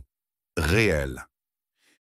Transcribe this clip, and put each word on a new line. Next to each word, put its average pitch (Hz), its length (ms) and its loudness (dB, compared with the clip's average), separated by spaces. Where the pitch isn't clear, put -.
réelle. 78 720 0